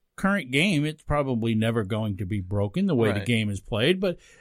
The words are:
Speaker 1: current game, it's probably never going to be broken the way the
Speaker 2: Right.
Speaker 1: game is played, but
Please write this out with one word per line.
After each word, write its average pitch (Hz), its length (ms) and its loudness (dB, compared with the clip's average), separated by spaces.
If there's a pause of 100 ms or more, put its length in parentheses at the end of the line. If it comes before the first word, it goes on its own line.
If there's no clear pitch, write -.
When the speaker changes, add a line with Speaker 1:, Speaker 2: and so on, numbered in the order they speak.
(160)
Speaker 1:
current 190 360 -2
game, 147 340 2
it's 151 160 -6
probably 123 540 0
never 113 280 2
going 107 340 -2
to 101 80 -6
be 101 160 -4
broken 101 460 -2
the 175 80 0
way 113 140 4
the 101 100 0
Speaker 2:
Right. 101 60 -6
Speaker 1:
game 110 240 0
is 98 120 -4
played, 139 380 0
but 180 180 -2 (240)